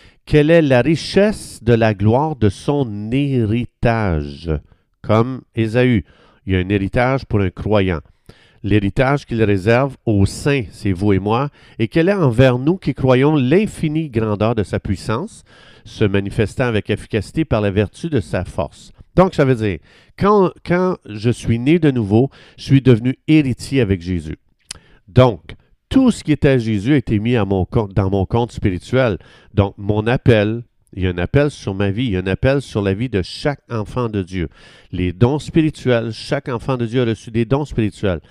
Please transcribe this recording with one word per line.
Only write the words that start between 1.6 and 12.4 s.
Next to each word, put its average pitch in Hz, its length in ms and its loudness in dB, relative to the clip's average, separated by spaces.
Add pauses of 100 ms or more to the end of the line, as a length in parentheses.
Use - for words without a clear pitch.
de 113 120 4
la 113 180 4
gloire 113 420 0
de 110 140 0
son 110 640 -4
héritage. » 113 1400 -2 (520)
Comme 117 400 0 (120)
Ésaü, 117 520 0 (400)
il 92 80 -4
y - 20 2
a 92 40 2
un 90 100 -4
héritage 120 560 -2
pour 107 160 -2
un 92 80 -2
croyant. 95 500 0 (640)
L'héritage 107 640 0
qu'il 113 160 -2
réserve 110 540 2 (100)
aux 101 180 2
saints, 139 460 -2
c'est - 220 -4
vous 98 200 0
et 95 60 2
moi, 113 320 -2 (300)
et 110 80 -2
quelle 165 200 2
est 202 60 2
envers 131 440 4